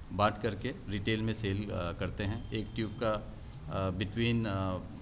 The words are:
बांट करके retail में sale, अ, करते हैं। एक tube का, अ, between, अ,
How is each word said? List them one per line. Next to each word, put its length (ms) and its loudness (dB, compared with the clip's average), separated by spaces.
बांट 260 6
करके 360 -2
retail 340 2
में 100 2
sale, 380 0
अ, 220 0
करते 320 -2
हैं। 280 -4
एक 220 -2
tube 280 -2
का, 300 0
अ, 220 0
between, 560 2
अ, 320 2